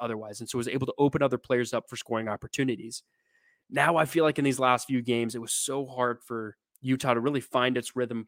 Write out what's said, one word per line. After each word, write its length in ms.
otherwise. 400
And 80
so 80
it 20
was 100
able 180
to 120
open 240
other 140
players 380
up 160
for 60
scoring 320
opportunities. 720
Now 280
I 100
feel 180
like 140
in 60
these 140
last 280
few 160
games, 320
it 60
was 120
so 340
hard 360
for 340
Utah 320
to 80
really 220
find 340
its 180
rhythm, 340